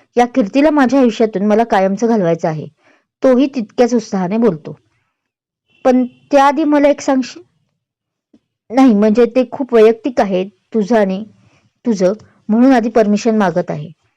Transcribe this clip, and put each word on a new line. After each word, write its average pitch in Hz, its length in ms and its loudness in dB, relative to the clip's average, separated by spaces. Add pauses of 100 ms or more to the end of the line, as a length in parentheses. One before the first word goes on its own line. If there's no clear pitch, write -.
(180)
या 240 80 2
कीर्तीला 262 440 0
माझ्या 277 300 0
आयुष्यातून 220 460 0
मला 214 180 2
कायमचं 196 440 -2
घालवायचं 175 400 -2
आहे," 160 200 -8 (560)
तोही 262 320 2
तितक्याच 240 380 -2
उत्साहाने 202 440 -4
बोलतो. 175 380 -2 (1120)
"पण 254 200 2 (260)
त्याआधी 277 320 2
मला 294 240 2
एक 285 140 0
सांगशील?" 269 400 -4 (1300)
"नाही, 262 240 2
म्हणजे 214 320 2
ते 240 260 0
खूप 262 220 -8
वैयक्तिक 226 480 2
आहे 190 220 -2 (300)
तुझं 220 240 -2
आणि 196 260 -2 (640)
तुझं, 190 280 0 (360)
म्हणून 233 220 2
आधी 233 180 0
परमिशन 214 480 0
मागत 180 340 -2
आहे," 160 180 -12 (280)